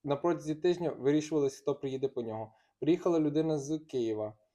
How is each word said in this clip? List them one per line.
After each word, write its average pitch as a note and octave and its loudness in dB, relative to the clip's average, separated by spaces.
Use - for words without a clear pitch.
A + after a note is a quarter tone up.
На C#3+ 0
протязі D#3 -2
тижня F3 0
вирішувалось, D3 2
хто C#3+ -4
приїде C3+ -4
по B2+ -4
нього. A2 -8
Приїхала E3+ 2
людина D#3 2
з D3 -4
Києва. A2 -2